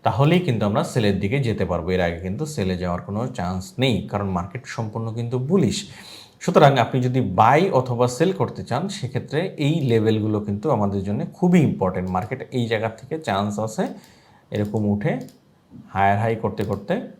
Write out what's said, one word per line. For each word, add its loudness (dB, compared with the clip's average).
তাহলেই 4
কিন্তু 0
আমরা 2
সেলের 4
দিকে 0
যেতে 0
পারবো, -2
এর 2
আগে -2
কিন্তু -4
সেলে -2
যাওয়ার -2
কোনো -4
চান্স -4
নেই, 2
কারণ -2
মার্কেট -6
সম্পূর্ণ -6
কিন্তু -4
বুলিশ। 2
সুতরাং 6
আপনি 0
যদি 0
বাই 8
অথবা 0
সেল 2
করতে -2
চান, 0
সেক্ষেত্রে -6
এই 2
লেভেলগুলো 2
কিন্তু -4
আমাদের 0
জন্য -2
খুবই 6
ইম্পর্টেন্ট। -2
মার্কেট -4
এই 0
জায়গা -2
থেকে -10
চান্স 0
আছে -4
এরকম -2
উঠে -2
হায়ার 2
হাই 0
করতে -4
করতে -4